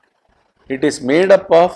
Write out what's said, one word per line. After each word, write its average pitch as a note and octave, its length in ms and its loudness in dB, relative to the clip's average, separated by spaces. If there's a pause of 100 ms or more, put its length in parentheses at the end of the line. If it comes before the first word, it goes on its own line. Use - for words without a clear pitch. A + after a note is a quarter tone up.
(720)
It C3+ 180 -8
is C3 160 -4
made E3 320 0
up - 220 -10
of F3+ 180 2